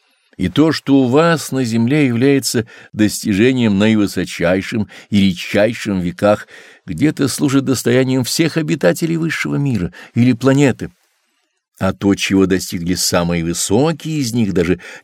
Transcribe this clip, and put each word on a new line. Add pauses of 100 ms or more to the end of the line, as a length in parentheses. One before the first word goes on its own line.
(380)
И
то,
что
у
вас
на
земле
является (280)
достижением
наивысочайшим (220)
и
редчайшим
в
веках, (400)
где-то
служит
достоянием
всех
обитателей
высшего
мира (220)
или
планеты. (880)
А
то,
чего
достигли
самые
высокие
из
них,
даже (240)